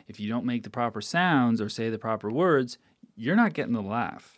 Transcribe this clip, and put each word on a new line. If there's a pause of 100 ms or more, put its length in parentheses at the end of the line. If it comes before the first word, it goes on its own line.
if
you
don't
make
the
proper
sounds
or
say
the
proper
words, (380)
you're
not
getting
the
laugh.